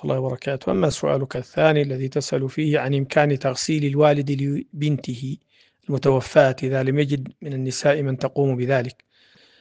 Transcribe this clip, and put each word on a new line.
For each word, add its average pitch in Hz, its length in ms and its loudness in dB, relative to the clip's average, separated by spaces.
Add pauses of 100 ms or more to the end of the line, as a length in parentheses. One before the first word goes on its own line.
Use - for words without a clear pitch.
الله 135 160 -2
وبركاته. 131 520 -4
أما 185 180 2
سؤالك 139 460 -2
الثاني 151 460 2
الذي 135 260 -2
تسأل 135 420 -2
فيه 151 300 0
عن 135 160 -2
إمكان 139 440 2
تغسيل 143 460 -2
الوالد 143 460 2
لبنته 139 1040 -4 (520)
المتوفاة 135 720 4
إذا 131 200 0
لم 135 160 0
يجد 139 280 -2 (140)
من 143 120 -8
النساء 131 480 0
من 131 160 -2
تقوم 135 400 0
بذلك. 123 460 -2 (580)